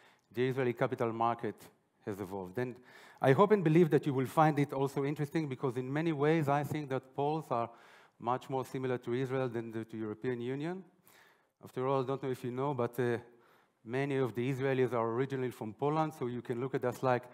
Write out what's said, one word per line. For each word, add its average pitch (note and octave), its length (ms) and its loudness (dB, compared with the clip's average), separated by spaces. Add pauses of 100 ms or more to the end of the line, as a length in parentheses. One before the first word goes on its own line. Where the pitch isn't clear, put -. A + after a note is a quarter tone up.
(320)
the B2 160 0
Israeli B2 240 0
capital A#2+ 400 0
market A2+ 440 -2 (500)
has G2+ 140 -4
evolved. F#2 360 -8
And B2 200 -4 (440)
I C3+ 120 6
hope G3 200 6
and G3+ 100 4
believe D#3+ 280 6
that D3+ 160 4
you C#3 80 0
will C3 120 0
find D#3 320 4
it C#3+ 140 0
also C#3 320 -2
interesting, D3+ 460 -2
because B2+ 260 -4
in B2+ 160 -4
many D#3+ 200 0
ways, D3+ 360 2
I C#3+ 160 2
think D3+ 240 -6
that C3 260 -4
Poles D3+ 360 -2
are A#2 180 0 (500)
much A#2+ 300 -4
more C3 160 -2
similar C3 320 -2
to A#2+ 160 -4
Israel C3 340 0
than A#2 240 -4
the, A2 140 -6
to A2+ 140 -12
European A2+ 420 -4
Union. D3 420 -6 (800)
After B2+ 240 -4
all, C3+ 160 2
I A#2+ 40 -4
don't C3+ 160 -4
know C3+ 80 -4
if B2 120 -6
you B2 80 -4
know, C#3 220 -2
but, A#2+ 260 -2
uh, A#2+ 200 2 (680)
many C3+ 320 -2
of B2 180 0
the B2 160 0
Israelis C3 440 2
are A2+ 160 2
originally B2+ 400 -2
from A2 240 -8
Poland, D3+ 440 0
so B2+ 80 -2
you A#2+ 140 -4
can A#2 180 -4
look C3 160 -2
at B2 120 -2
us A#2+ 160 -2
like B2 320 2